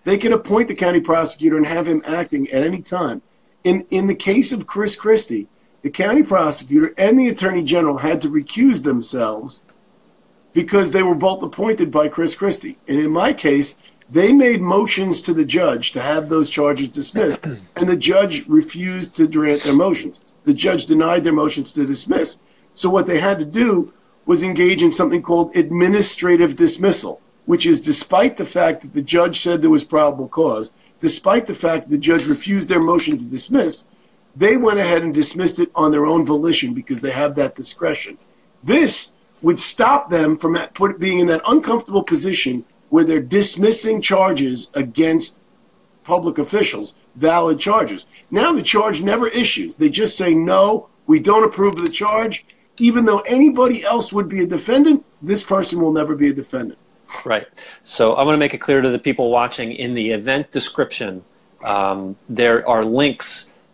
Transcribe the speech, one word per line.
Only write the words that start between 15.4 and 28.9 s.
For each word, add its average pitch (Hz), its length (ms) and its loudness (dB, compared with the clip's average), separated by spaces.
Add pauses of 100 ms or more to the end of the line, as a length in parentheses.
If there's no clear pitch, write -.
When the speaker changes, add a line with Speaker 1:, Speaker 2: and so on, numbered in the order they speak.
Speaker 1:
judge 139 460 0
to 127 100 -6
have 151 280 -4
those 156 200 0
charges 143 400 -2
dismissed, 151 560 -4 (140)
<clears throat> - 160 -20
and 175 140 0
the 175 60 2
judge 175 520 0
refused 165 680 0
to 160 120 4
grant 151 340 0
their 143 140 0
motions. 165 460 0 (240)
The 147 80 4
judge 175 320 -2
denied 160 380 2
their 160 100 0
motions 151 400 -2
to 147 120 -2
dismiss. - 540 -4 (340)
So - 160 -4
what 185 160 2
they 175 140 0
had 196 200 0
to 156 60 -4
do 196 480 0 (320)
was 165 180 2
engage 180 380 0
in 170 100 4
something 165 300 0
called 170 340 0
administrative 175 1000 2
dismissal, 165 640 0 (240)
which - 200 0
is 165 160 4
despite 180 560 0
the 180 80 -6
fact 165 360 -2
that 139 120 -20